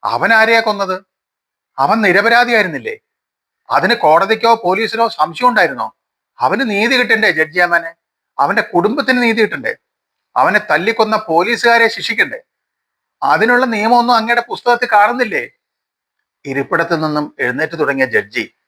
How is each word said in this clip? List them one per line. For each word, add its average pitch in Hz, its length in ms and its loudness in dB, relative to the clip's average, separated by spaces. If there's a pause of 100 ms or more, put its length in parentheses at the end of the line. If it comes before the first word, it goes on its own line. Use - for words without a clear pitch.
അവൻ 143 300 0
ആരെയാ 226 280 4
കൊന്നത്? 202 360 -4 (800)
അവൻ 196 240 2
നിരപരാധിയായിരുന്നില്ലേ? 202 920 2 (720)
അതിന് 170 260 0
കോടതിക്കോ 196 600 2
പോലീസിനോ 220 540 -2
സംശയം 170 400 -2
ഉണ്ടായിരുന്നോ? 151 400 0 (500)
അവന് 208 320 -2
നീതി 214 260 0
കിട്ടണ്ടേ 220 360 2
ജഡ്ജി 156 260 -2
അമ്മാനെ? 170 360 0 (440)
അവന്റെ 185 240 0
കുടുംബത്തിന് 247 600 0
നീതി 226 200 0
കിട്ടണ്ടേ? 135 320 -4 (600)
അവനെ 160 220 2
തല്ലിക്കൊന്ന 208 580 0
പോലീസുകാരെ 226 720 2
ശിക്ഷിക്കണ്ടേ? - 520 -4 (800)
അതിനുള്ള 220 440 2
നിയമമൊന്നും 233 500 2
അങ്ങയുടെ 240 320 0
പുസ്തകത്തിൽ 240 440 -2
കാണുന്നില്ലേ?" 208 520 0 (1000)
ഇരിപ്പിടത്തിൽ 156 560 -2
നിന്നും 151 400 -4
എഴുന്നേറ്റ് 139 380 -4
തുടങ്ങിയ 135 280 -2
ജഡ്ജി 110 380 -4 (240)